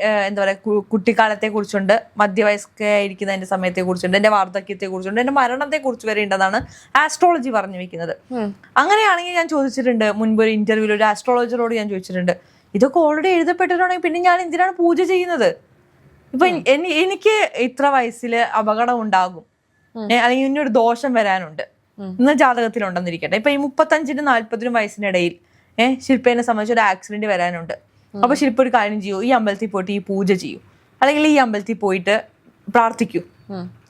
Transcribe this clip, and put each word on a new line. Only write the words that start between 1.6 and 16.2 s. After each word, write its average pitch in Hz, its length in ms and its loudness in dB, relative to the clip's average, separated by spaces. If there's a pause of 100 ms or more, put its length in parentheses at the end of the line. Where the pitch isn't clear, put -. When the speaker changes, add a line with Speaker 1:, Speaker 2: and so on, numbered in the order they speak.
Speaker 1:
മധ്യവയസ്കയായിരിക്കുന്ന 208 1160 0
എന്റെ 190 140 -6
സമയത്തെ 185 360 -2
കുറിച്ചുണ്ട്, 180 360 -2
എന്റെ 208 100 4
വാർദ്ധക്യത്തെ 196 580 -2
കുറിച്ചുണ്ട്, 190 340 -6
എന്റെ 254 120 0
മരണത്തെ 277 460 -2
കുറിച്ച് 254 280 -6
വരെ 214 180 -2
ഉണ്ടെന്നാണ് 196 420 0 (320)
ആസ്ട്രോളജി 311 520 2
പറഞ്ഞു 196 280 -4
വെക്കുന്നത്. 170 380 -8 (160)
Speaker 2:
ഉം. 214 220 -6 (220)
Speaker 1:
അങ്ങനെയാണെങ്കിൽ 359 560 2
ഞാൻ 339 160 0
ചോദിച്ചിട്ടുണ്ട്, 247 640 0
മുൻപ് 220 300 2
ഒരു 220 80 4
ഇന്റർവ്യൂവിൽ 214 420 0
ഒരു 208 120 2
ആസ്ട്രോളജറോട് 233 720 0
ഞാൻ 214 140 -4
ചോദിച്ചിട്ടുണ്ട്, 185 480 -4 (380)
"ഇതൊക്കെ 247 240 2
already 311 280 2
എഴുതപ്പെട്ടിട്ടുണ്ടെങ്കിൽ 359 760 0
പിന്നെ 349 180 -2
ഞാൻ 359 200 4
എന്തിനാണ് 349 320 0
പൂജ 339 300 2
ചെയ്യുന്നത്?" 349 460 0 (840)